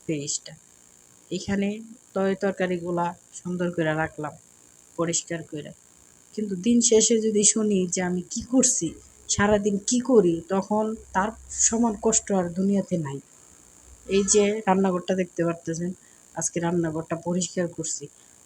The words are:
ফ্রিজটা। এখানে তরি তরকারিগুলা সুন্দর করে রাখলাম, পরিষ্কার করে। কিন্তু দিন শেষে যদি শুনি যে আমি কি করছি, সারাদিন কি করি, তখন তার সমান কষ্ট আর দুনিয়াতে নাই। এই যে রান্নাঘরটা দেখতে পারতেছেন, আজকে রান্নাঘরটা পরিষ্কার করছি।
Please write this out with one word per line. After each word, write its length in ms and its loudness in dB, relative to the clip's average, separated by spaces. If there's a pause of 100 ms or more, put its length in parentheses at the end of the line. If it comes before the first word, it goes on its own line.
ফ্রিজটা। 500 -6 (800)
এখানে 480 -2 (340)
তরি 220 0
তরকারিগুলা 800 -2 (180)
সুন্দর 380 -4
করে 240 0
রাখলাম, 360 -4 (680)
পরিষ্কার 460 -4
করে। 280 -12 (640)
কিন্তু 200 -4
দিন 260 2
শেষে 400 6
যদি 220 2
শুনি 440 2
যে 140 -4
আমি 200 -2
কি 200 -8
করছি, 520 2 (360)
সারাদিন 480 2 (100)
কি 120 0
করি, 500 4
তখন 460 -2 (180)
তার 160 0 (220)
সমান 500 0
কষ্ট 300 0
আর 180 0
দুনিয়াতে 480 0
নাই। 220 -6 (880)
এই 160 2
যে 440 2
রান্নাঘরটা 480 2
দেখতে 300 -2
পারতেছেন, 480 -4 (420)
আজকে 240 -4
রান্নাঘরটা 560 -2
পরিষ্কার 520 -4
করছি। 400 -8 (380)